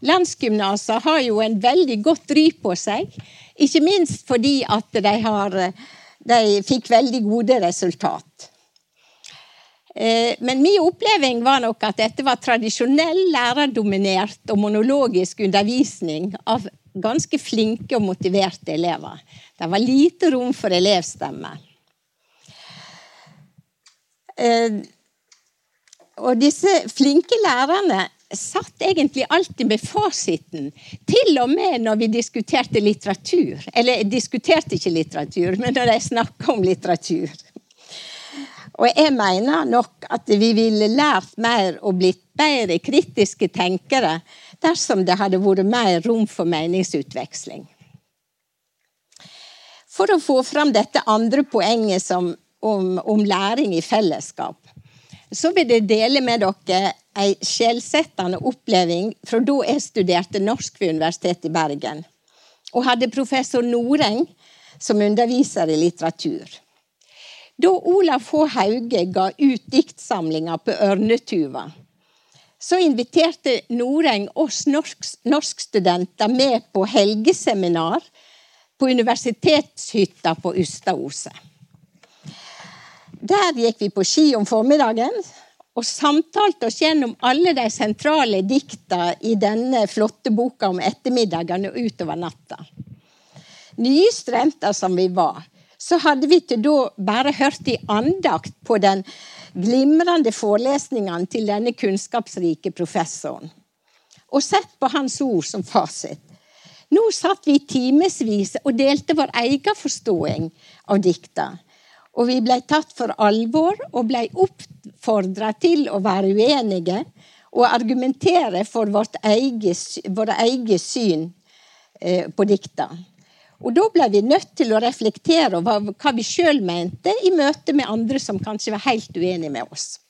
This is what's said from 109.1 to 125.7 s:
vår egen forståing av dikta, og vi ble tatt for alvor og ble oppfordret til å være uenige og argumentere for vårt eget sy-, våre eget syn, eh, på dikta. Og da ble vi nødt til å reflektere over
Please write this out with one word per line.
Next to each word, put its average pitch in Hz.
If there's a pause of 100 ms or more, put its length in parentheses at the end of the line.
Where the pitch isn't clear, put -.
vår 277 (140)
egen 285
forståing 165 (400)
av 202
dikta, 170 (640)
og 240
vi 254
ble 247
tatt 302
for 233
alvor 233 (160)
og 233
ble 240 (100)
oppfordret 214
til 330
å 202
være 190
uenige 214 (500)
og 240
argumentere 247
for 220
vårt 208
eget 220
sy-, -
våre 214
eget 233
syn, 170 (720)
eh, 175
på -
dikta. - (720)
Og 240
da 370 (100)
ble 302
vi 202
nødt 302
til 240
å 220
reflektere 240
over 208